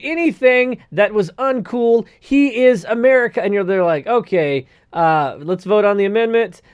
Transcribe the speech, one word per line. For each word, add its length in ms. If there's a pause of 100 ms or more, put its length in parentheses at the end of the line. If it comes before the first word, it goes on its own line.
anything 760 (120)
that 240
was 240
uncool. 680 (120)
He 460
is 220
America." 540
And 140
you're, 80
they're 220
like, 240
"Okay, 580 (260)
uh, 480
let's 240
vote 200
on 120
the 80
amendment. 560 (140)